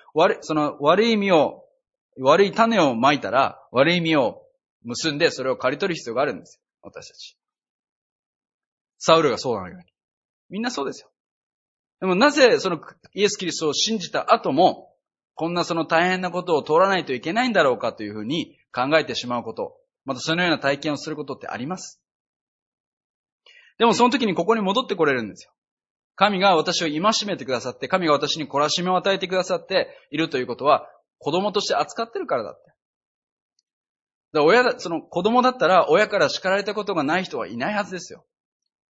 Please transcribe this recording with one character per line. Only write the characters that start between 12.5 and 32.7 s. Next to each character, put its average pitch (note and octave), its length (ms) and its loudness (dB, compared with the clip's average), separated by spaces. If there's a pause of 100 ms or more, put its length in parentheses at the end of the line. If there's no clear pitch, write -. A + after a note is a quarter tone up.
そ F#3+ 80 -4
の E3+ 120 -4 (340)
イ F#3+ 100 0
エ G3+ 40 4
ス・ G3+ 80 -6
キ F#3 100 -8
リ D#3 60 -2
ス - 80 -8
ト D#3 100 0
を - 20 0
信 G#3 260 -2
じ E3+ 140 -10
た - 220 0
後 F#3 180 0
も、 D3+ 420 2 (400)
こ E3 140 -4
ん F3 60 -6
な E3+ 100 -2
そ E3+ 100 -4
の E3 120 -4
大 F3 240 2
変 F#3 100 -2
な F3+ 100 -6
こ F3 120 -4
と E3+ 140 0
を C3 60 0
通 D3+ 120 0
ら F#3 140 6
な F#3+ 100 2
い D#3+ 80 -4
と C3+ 80 -4
い B2 60 -6
け D#3 120 -6
な A3+ 120 0
い B3+ 40 -2
ん A#3 40 -2
だ F#3 100 4
ろ C3+ 100 4
う A2+ 60 -2
か A2+ 140 -4
と - 100 -14
い G#2 80 -8
う - 20 -10
ふ G#2+ 60 -12
う G#2+ 60 -8
に C3+ 340 -8 (120)
考 C3+ 280 0
え D3 60 0
て B2 100 -8
し - 120 -8
ま B2 120 -6
う A#2 40 -6
こ A2+ 120 -12
と、 - 240 -10 (260)
ま C3+ 100 -8
た B2 60 -10
そ D#3+ 160 -4
の F3 60 0
よ F3+ 60 2
う - 20 2
な C#3+ 80 0
体 C#3+ 220 -2
験 D#3 120 -4
を C#3 60 -4
す D3 100 -12
る D#3 80 -8
こ D3 80 -10
と C3+ 100 -10
っ - 40 -12
て - 100 -14
あ - 80 -8
り A#2+ 100 -8
ま F3 120 -8
す。 - 220 -20 (1800)
で A3 80 4
も A3+ 80 4
そ A#3 100 4
の A#3+ 60 4
時 B3+ 160 0
に F#3 80 0
こ E3+ 100 -2
こ A3 100 2
に A3+ 60 0
戻 G3+ 220 0
っ - 40 -16
て G3+ 80 -6
こ D#3+ 120 0
れ C#3 80 2
る B2 80 -2
ん G#2 60 -8
で F2 80 -14
す - 80 -20
よ。 - 80 -20 (640)
神 G3 240 0
が F#3+ 160 4
私 E3 280 0
を E3+ 40 -2
戒 D3+ 140 -4 (260)
め F#3+ 100 -6
て B2+ 80 -14
く C3 80 -6
だ A#2+ 80 -2
さ B2 100 -8
っ - 80 -12
て、 C3+ 100 -8
神 F#3 180 -2
が D3+ 60 4
私 C#3+ 240 0
に D3+ 120 -8
懲 C#3 100 -4
ら D3+ 100 2
し F3 140 -4
め F3+ 80 -2
を F#3 60 2
与 F#3 160 0
え F#3+ 60 -2
て F#3+ 80 -8
く F3+ 80 -6
だ F#3 80 0
さ F3+ 140 -4
っ E3+ 100 -12
て F#3 220 0 (220)
い D3 80 -6
る D#3+ 100 -2
と C#3+ 100 -4
い B2+ 40 -2
う A#2+ 40 -6
こ A#2+ 100 -8
と B2+ 80 -8
は、 C#3+ 220 2 (320)
子 C#3+ 140 -6
供 G3 180 0
と G3 100 -2
し - 80 -4
て - 60 0
扱 D3+ 300 -2
っ A#3 60 -10
て - 80 -10
る E4+ 80 -8
か D3+ 100 -2
ら G2 60 -2
だ - 80 -12
っ - 120 -20
て。 - 60 -20
だ - 40 -20